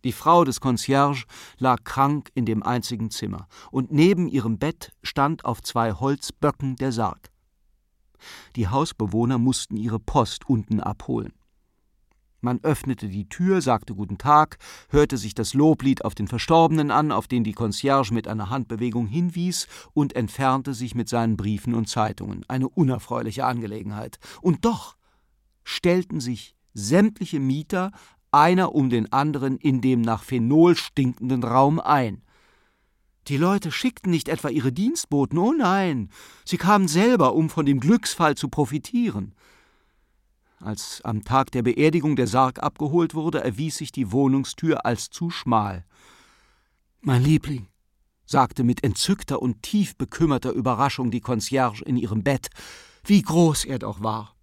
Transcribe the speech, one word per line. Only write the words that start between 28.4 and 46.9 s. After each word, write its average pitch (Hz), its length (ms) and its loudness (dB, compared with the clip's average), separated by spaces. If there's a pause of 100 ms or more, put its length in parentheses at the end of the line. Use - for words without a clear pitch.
um 131 160 2
den 113 220 0
anderen 135 460 0
in 131 220 2
dem 127 200 2
nach 113 240 -2
Phenol 143 500 6
stinkenden 127 680 -2
Raum 135 340 4
ein. 127 440 0 (1040)
Die 139 80 -2
Leute 180 340 0
schickten - 400 -4
nicht 165 180 0
etwa 151 200 -4
ihre 127 240 0
Dienstboten, 151 640 -2
oh 220 140 2
nein, 185 580 0 (340)
sie 185 120 -4
kamen 190 320 4
selber, 180 460 4
um 160 160 2
von 156 160 -2
dem 139 120 4
Glücksfall 156 560 2
zu 147 140 -6
profitieren. 139 840 -4 (1300)
Als - 440 -12
am 107 220 -6
Tag 135 260 2
der 123 120 -2
Beerdigung 147 520 2
der 123 140 0
Sarg 127 340 0
abgeholt 151 520 0
wurde, 156 280 -2
erwies 131 340 -4
sich 147 140 -10
die 110 220 -4
Wohnungstür 139 760 0
als 117 240 -4
zu 170 180 -6
schmal. 104 560 -2 (1160)